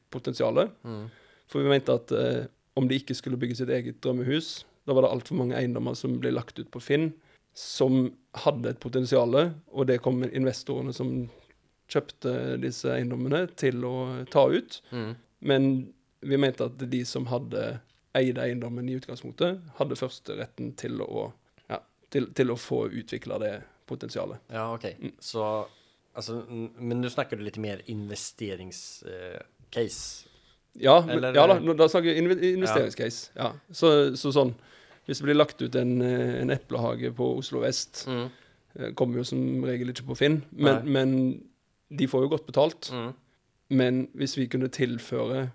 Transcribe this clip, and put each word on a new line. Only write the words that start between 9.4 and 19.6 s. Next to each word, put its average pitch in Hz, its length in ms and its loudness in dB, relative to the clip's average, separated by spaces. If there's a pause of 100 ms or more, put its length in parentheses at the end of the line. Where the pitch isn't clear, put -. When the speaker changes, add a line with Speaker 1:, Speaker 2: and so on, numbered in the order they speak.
Speaker 1:
og 135 140 0
det 127 140 4
kom 127 240 0
investorene 131 680 -2
som 127 340 -4 (640)
kjøpte 127 680 -2
disse 127 280 -6
eiendommene 127 680 -2
til 123 300 -2
å 127 460 -6
ta 139 180 6
ut. 180 320 -2 (100)
Speaker 2:
Mm. 117 240 -6 (260)
Speaker 1:
Men 135 520 2 (300)
vi 139 140 0
mente 139 280 2
at 127 140 -8
de 127 260 -4
som 127 220 -6
hadde 117 540 -6 (340)
eid 127 240 2
eiendommen 123 500 -4
i 127 100 -4
utgangspunktet, 131 640 -4 (160)